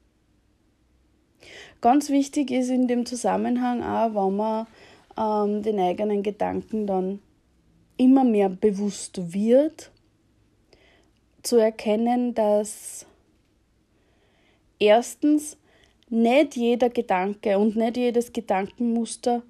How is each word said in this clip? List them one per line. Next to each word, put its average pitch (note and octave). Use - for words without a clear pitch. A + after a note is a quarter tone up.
Ganz C#4+
wichtig C#4
ist B3+
in B3+
dem A#3+
Zusammenhang A#3+
auch, G#3+
wenn G3
man, A3
ähm, G#3
den G#3+
eigenen G3+
Gedanken G3
dann F#3+
immer C4
mehr G#3
bewusst F#3+
wird, A#3+
zu -
erkennen, A#3
dass G#3
erstens A#3+
nicht A#3+
jeder A#3+
Gedanke G3+
und G#3
nicht A3+
jedes A#3+
Gedankenmuster A#3